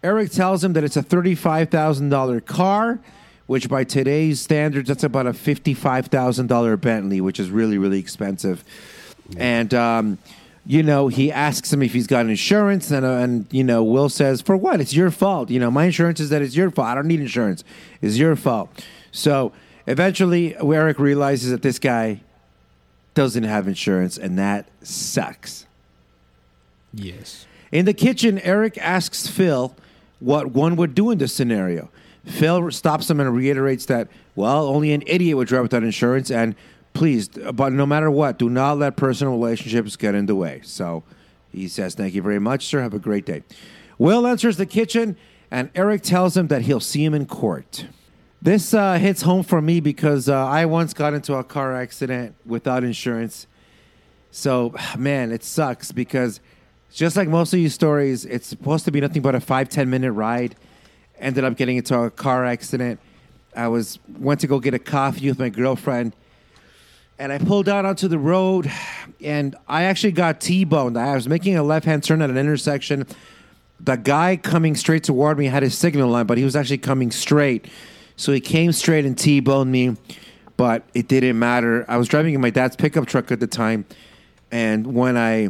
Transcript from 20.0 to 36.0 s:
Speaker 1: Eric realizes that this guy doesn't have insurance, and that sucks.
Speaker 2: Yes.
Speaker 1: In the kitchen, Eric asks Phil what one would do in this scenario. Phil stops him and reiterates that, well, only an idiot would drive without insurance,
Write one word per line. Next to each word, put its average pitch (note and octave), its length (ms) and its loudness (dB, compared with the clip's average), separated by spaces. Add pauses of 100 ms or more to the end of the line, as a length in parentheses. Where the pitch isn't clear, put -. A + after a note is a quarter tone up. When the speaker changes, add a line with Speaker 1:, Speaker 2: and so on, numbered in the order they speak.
Speaker 1:
Eric D#3 420 2
realizes C#3 520 0
that B2 100 -4
this B2+ 180 -2
guy A2+ 400 -2 (960)
doesn't B2 300 2
have G#2+ 220 -2
insurance, F#2 500 0
and F#2 200 -6
that G2+ 300 -2 (160)
sucks. - 840 -8 (1300)
Speaker 2:
Yes. G2+ 520 -16 (260)
Speaker 1:
In E3+ 140 4
the G#3 80 4
kitchen, G#3+ 460 2
Eric G#3 400 0
asks F3 480 -2
Phil C3+ 480 -2 (440)
what C3+ 320 0
one D3+ 240 2
would D#3+ 200 0
do G#3+ 160 2
in G3+ 80 0
this C3 140 -2
scenario. F#2+ 560 -2 (360)
Phil E3+ 460 2
stops D#3 380 -2
him D3+ 100 2
and C3+ 140 2
reiterates C3+ 520 0
that, A#2 240 -2 (260)
well, C3+ 320 0
only D3+ 240 2
an D3 160 0
idiot E3 300 2
would B2+ 100 0
drive B2+ 140 2
without A#2 220 0
insurance, B2 460 0